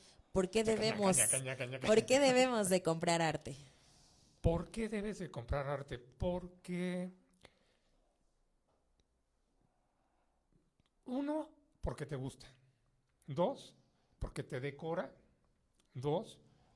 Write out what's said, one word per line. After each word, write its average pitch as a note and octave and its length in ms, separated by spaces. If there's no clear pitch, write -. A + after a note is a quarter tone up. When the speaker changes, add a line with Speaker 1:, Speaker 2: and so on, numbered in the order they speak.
Speaker 1:
¿por F#3 160
qué A3 160
Speaker 2:
Caña, A3 140
Speaker 1:
debemos, G#3+ 400
Speaker 2:
caña, - 100
caña, C3 280
caña, B2+ 240
Speaker 1:
por G#3+ 160
Speaker 2:
caña. A3 100
Speaker 1:
qué C4 140
debemos B3+ 500
de F#3 120
comprar E3 380
arte? D3+ 360
Speaker 2:
¿Por E3+ 300
qué A3+ 180
debes G#3+ 300
de F3+ 140
comprar C3+ 360
arte? C#3 300
Porque, F3+ 1120
uno, C#4+ 420
porque - 260
te D3 100
gusta. C3 300
Dos, E3+ 480
porque - 240
te C3+ 180
decora. D#3+ 520
Dos, D3 440